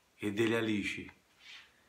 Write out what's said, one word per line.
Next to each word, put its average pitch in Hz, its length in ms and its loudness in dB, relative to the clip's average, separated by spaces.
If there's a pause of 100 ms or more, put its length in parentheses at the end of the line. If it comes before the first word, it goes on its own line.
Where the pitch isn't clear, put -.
(160)
e 104 160 -4
delle 113 260 4
alici, 101 540 0 (760)